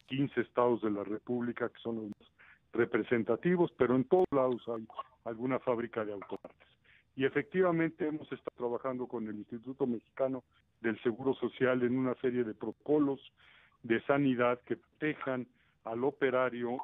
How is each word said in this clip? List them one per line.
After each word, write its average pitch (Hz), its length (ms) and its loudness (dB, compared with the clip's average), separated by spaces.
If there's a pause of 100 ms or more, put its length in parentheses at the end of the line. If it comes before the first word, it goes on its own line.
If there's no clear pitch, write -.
quince 131 340 -2
estados 120 400 2
de 110 100 -2
la 101 140 -2
República, 120 640 -4
que - 140 -12
son 117 140 -6
los 110 80 -8
más - 260 -14 (420)
representativos, 117 1040 2
pero 123 200 4
en 131 80 4
todos 185 260 6
lados 131 380 2
hay 113 180 -6 (380)
alguna 117 340 -4
fábrica 117 440 -2
de 104 120 -4
autopartes. - 540 -12 (480)
Y 131 100 0
efectivamente 165 800 0
hemos 151 260 -6
estado - 240 -10
trabajando 123 500 -4
con 113 220 -6
el 107 80 -8
Instituto 120 500 -6
Mexicano 127 560 -4 (380)
del 113 220 -2
Seguro 123 320 0
Social 127 480 0
en 123 160 2
una 127 240 0
serie 123 220 0
de 107 100 -6
protocolos 139 640 0 (640)
de 113 220 2
sanidad 127 580 2
que 113 140 -6
protejan 131 720 -6 (380)
al 117 200 -4
operario 127 800 0